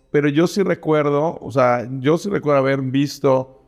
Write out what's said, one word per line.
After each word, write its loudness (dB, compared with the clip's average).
pero 2
yo 2
sí -2
recuerdo, 0
o -12
sea, 2
yo 2
sí -6
recuerdo 0
haber 0
visto, -2